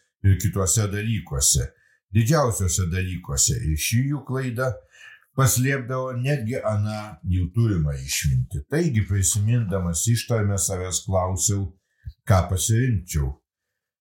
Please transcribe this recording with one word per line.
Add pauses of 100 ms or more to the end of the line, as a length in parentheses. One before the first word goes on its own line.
(240)
ir
kituose
dalykuose, (440)
didžiausiuose
dalykuose.
Ir
ši
jų
klaida (600)
paslėpdavo
netgi
aną
jų
turimą
išmintį.
Taigi,
prisimindamas
ištarmę,
savęs
klausiau, (520)
ką
pasirinkčiau. (720)